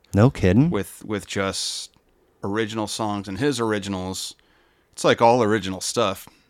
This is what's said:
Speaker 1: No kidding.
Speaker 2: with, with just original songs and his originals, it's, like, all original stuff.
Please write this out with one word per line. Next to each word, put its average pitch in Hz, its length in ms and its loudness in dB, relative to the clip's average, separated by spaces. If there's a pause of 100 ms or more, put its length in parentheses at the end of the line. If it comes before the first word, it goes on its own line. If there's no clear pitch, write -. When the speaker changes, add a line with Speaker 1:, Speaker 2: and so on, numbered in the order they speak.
(140)
Speaker 1:
No 107 160 6
kidding. 110 400 4
Speaker 2:
with, - 360 -8
with 101 220 -6
just - 640 -6 (520)
original 110 440 -4
songs 101 400 -6
and 95 120 -8
his 135 200 0
originals, 98 760 -4 (640)
it's, - 60 -12
like, 139 180 4
all 120 220 6
original 95 360 0
stuff. 98 480 -4 (220)